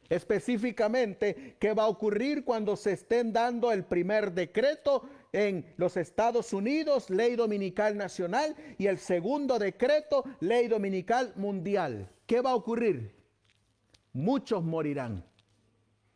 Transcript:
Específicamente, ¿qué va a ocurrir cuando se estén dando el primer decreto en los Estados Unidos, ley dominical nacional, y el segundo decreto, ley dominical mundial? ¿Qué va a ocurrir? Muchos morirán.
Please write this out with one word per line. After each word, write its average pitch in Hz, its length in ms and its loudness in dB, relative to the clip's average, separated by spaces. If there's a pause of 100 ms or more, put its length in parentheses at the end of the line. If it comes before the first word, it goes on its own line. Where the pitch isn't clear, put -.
Específicamente, 220 1500 0
¿qué 214 140 2
va 214 100 2
a 220 40 4
ocurrir 226 580 0
cuando 214 300 0
se - 160 -2
estén 226 420 0
dando 233 380 2
el 196 140 0
primer 190 480 0
decreto 262 760 0 (240)
en 190 440 0
los 175 200 0
Estados 220 560 0
Unidos, 277 560 0
ley 233 260 2
dominical 208 600 0
nacional, 202 580 -2 (220)
y 190 80 0
el 190 140 0
segundo 247 580 0
decreto, 262 640 2 (180)
ley 233 260 4
dominical 214 680 0
mundial? 185 720 -2 (200)
¿Qué 233 140 2
va 262 100 2
a 254 40 4
ocurrir? 214 600 -2 (1000)
Muchos 190 500 -2
morirán. 143 600 -4 (920)